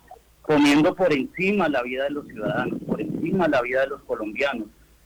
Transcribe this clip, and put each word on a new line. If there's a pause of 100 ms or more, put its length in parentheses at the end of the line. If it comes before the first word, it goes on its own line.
(460)
poniendo
por
encima
la
vida
de
los
ciudadanos,
por
encima
la
vida
de
los
colombianos, (380)